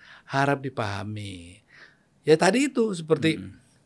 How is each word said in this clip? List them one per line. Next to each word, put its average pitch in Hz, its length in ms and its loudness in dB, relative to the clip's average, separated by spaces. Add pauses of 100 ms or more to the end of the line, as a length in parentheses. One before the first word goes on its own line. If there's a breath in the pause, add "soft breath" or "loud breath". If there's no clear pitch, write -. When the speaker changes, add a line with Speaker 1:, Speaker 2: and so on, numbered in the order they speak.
(260 loud breath)
Speaker 1:
harap 139 340 0
dipahami. 101 1000 -8 (600 soft breath)
Ya, 151 120 8
tadi 190 320 4
itu 226 240 0
seperti, 160 480 0
Speaker 2:
Hmm. 95 160 -14 (320)